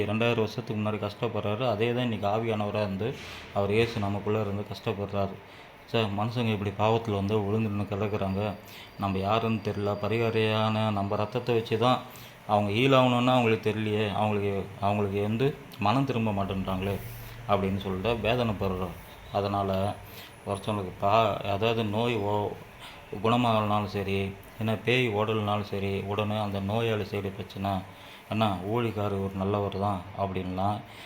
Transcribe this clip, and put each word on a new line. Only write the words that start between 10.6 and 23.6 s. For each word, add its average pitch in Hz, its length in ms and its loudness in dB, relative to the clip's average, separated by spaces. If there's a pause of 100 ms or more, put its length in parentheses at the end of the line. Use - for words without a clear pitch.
நம்ம 101 260 0
ரத்தத்தை 117 380 0
வச்சு 113 240 2
தான் 123 220 4 (460)
அவங்க 104 260 4
ஹீல் 131 240 6
ஆகணும்னா 127 360 6
அவங்களுக்கு 110 400 4
தெரியலையே, 107 400 0
அவங்களுக்கு, 101 540 0 (140)
அவங்களுக்கு 101 420 2
வந்து 113 340 0 (220)
மனம் 110 260 4
திரும்ப 113 280 0
மாட்டேன்றாங்களே" 98 640 -2 (520)
அப்படின்னு 98 280 2
சொல்லிட்டு 101 520 -2
வேதனைப்படுறோம். 95 680 0 (360)
அதனால 101 600 0 (520)
ஒருத்தவங்களுக்கு 101 540 -4
பா-, 101 420 4
அதாவது 110 420 0
நோய் 113 320 0
ஓ-, 104 360 0 (680)
குணமாகலனாலும் 107 720 2